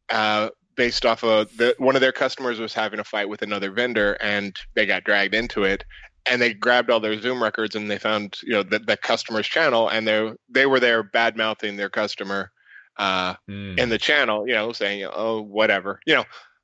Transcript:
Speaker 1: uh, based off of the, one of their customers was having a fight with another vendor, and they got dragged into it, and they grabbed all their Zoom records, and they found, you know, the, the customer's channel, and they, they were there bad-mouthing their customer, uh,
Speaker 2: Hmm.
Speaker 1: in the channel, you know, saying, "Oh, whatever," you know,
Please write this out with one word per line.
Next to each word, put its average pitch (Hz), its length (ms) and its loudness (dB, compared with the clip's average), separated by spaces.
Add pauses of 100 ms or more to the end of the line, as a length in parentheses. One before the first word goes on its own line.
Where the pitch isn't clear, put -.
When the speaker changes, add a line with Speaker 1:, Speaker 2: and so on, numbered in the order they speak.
(100)
Speaker 1:
uh, 107 400 2 (240)
based 120 320 0
off 113 160 2
of 110 340 2
the, 117 220 2
one 131 160 4
of 139 60 4
their 131 100 4
customers 127 480 -4
was 113 160 -8
having 107 240 -4
a 104 60 -8
fight 104 240 -4
with 104 140 -10
another 101 280 -4
vendor, 104 440 0
and 101 440 -4 (160)
they 110 100 2
got 98 200 0
dragged 101 280 2
into 110 300 -2
it, 98 220 0 (440)
and 123 140 2
they 120 100 2
grabbed 120 380 2
all 117 80 6
their 107 220 -2
Zoom 123 200 -4
records, 110 360 -2
and 107 120 -4
they 101 100 -4
found, 104 440 -2
you - 80 -8
know, 104 140 2
the, 104 160 -2
the 107 160 0
customer's 113 500 -2
channel, 123 420 2
and 110 200 -2
they, 110 240 0 (160)
they 131 180 4
were 131 140 4
there 117 240 4
bad-mouthing 110 720 0
their 101 120 -4
customer, 98 640 -4 (480)
uh, 92 360 0 (120)
Speaker 2:
Hmm. 98 320 -8
Speaker 1:
in 123 100 0
the 110 100 0
channel, 117 500 0
you 123 60 0
know, 110 180 -2
saying, 101 360 -4
"Oh, 110 340 -4
whatever," 101 600 0
you 156 100 4
know, 127 100 2 (400)